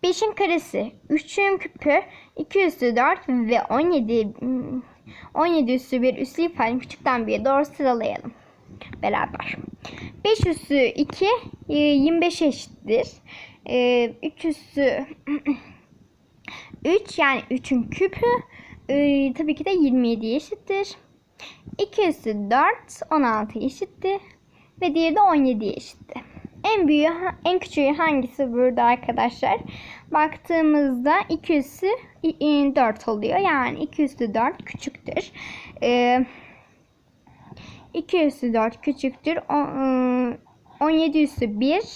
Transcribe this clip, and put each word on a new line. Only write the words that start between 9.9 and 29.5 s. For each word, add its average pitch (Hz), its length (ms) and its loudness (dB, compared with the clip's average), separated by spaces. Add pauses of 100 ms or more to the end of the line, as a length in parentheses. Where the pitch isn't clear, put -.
Beş 427 200 2
üssü 285 340 0
iki, 277 480 0 (420)
e, 294 80 0
yirmi 294 440 4
beş 339 200 0
eşittir. - 680 -2 (640)
E, 247 360 2 (180)
üç 311 220 -8
üssü 277 680 -2
<clears throat> - 1700 -10
üç, 359 340 0
yani 277 300 2
üçün 254 340 -2
küpü, 381 420 -2 (640)
e, 277 440 2
tabii 311 220 -2
ki 311 100 -2
de 392 60 2
yirmi 254 380 4
yediye 220 260 -2
eşittir. 392 600 -6 (840)
İki 403 300 0
üssü 233 260 -2
dört, 240 760 0
on 302 120 2
altı 220 360 -2
eşitti. 381 600 -4 (640)
Ve 330 140 0
diğeri 330 200 2
de 427 60 4
on 311 240 4
yediye 214 280 -2
eşitti. - 460 -16 (540)
En 381 140 2
büyüğü 302 200 4
ha-, 339 280 -4 (100)
en 359 140 2
küçüğü 294 380 0
hangisi 277 560 0
burada 240 300 2
arkadaşlar? 240 720 0 (540)